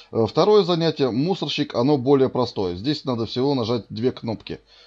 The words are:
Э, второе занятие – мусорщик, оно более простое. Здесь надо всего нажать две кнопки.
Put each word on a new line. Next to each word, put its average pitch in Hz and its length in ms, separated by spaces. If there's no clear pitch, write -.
Э, 110 160
второе 202 340
занятие – 160 480
мусорщик, 147 640
оно 135 240
более 131 300
простое. 113 480
Здесь 143 280
надо 117 220
всего 139 300
нажать 117 340
две 113 220
кнопки. - 480